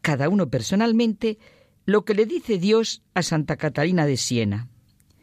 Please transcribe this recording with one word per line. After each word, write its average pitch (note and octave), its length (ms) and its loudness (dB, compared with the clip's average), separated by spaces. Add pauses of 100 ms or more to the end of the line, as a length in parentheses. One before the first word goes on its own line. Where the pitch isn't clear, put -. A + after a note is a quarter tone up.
cada C#3+ 300 0
uno F#3+ 180 2
personalmente A3 920 0 (460)
lo G#3+ 220 2
que A3 80 0
le G#3+ 100 4
dice A#3+ 340 -4
Dios G#3+ 440 0 (120)
a F#3 80 0
Santa D#3 340 -2
Catalina D#3 500 0
de C#3 100 0
Siena: A2+ 520 -2 (540)